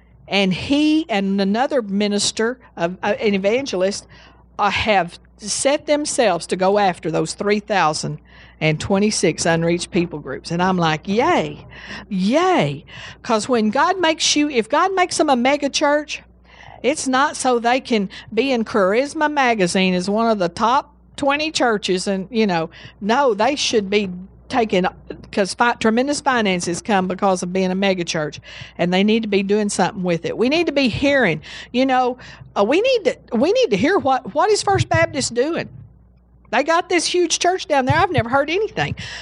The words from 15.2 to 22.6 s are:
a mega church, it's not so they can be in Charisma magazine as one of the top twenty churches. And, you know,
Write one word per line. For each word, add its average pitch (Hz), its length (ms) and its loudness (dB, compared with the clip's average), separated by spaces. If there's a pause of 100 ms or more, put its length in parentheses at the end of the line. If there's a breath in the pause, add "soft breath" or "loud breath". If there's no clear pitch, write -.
a 269 60 4
mega 269 340 0
church, 294 520 -2 (600 loud breath)
it's 269 260 0
not 269 280 2
so 247 240 0
they 240 220 2
can 208 280 0 (240 loud breath)
be 254 180 0
in 233 120 0
Charisma 269 680 2
magazine 202 640 2
as 180 160 -2
one 226 200 2
of 214 100 2
the 175 100 0
top 240 460 0 (220)
twenty 294 340 0
churches. 208 560 0
And, 190 240 -4
you 220 160 2
know, 165 220 -2 (320 loud breath)